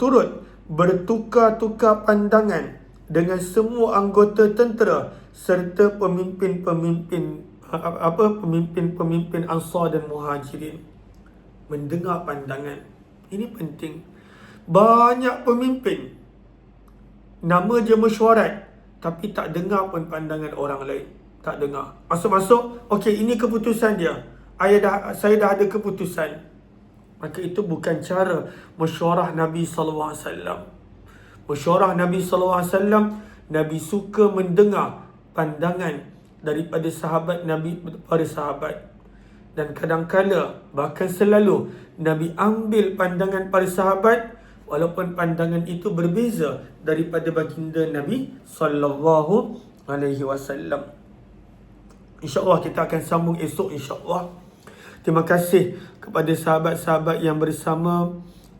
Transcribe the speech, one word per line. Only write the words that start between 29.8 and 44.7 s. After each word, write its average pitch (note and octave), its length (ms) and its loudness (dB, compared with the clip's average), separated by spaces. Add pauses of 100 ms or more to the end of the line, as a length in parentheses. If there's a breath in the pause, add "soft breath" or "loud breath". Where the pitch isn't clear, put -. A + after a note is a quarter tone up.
alaihi - 120 -14
wasallam. F2 340 -8 (880 loud breath)
Mesyuarah F#3 480 4
Nabi F3+ 240 0
sallallahu F3+ 400 2
alaihi F3 120 -2
wasallam, G#3 320 4 (440 loud breath)
Nabi D#3 320 0
suka G#3 480 0
mendengar F#3 800 2 (240)
pandangan E3 720 -2 (360)
daripada D#3+ 480 -4
sahabat E3 560 -2
Nabi, D#3+ 320 -4 (280)
para E3 200 0
sahabat. D3 640 -8 (640 loud breath)
Dan D3 240 -6
kadangkala, E3 960 0
bahkan D3 360 -4
selalu, G3+ 640 4 (280 loud breath)
Nabi D#3+ 360 0
ambil G#3+ 600 2
pandangan F#3+ 560 -2
para F#3 160 2
sahabat G3 720 0 (300 loud breath)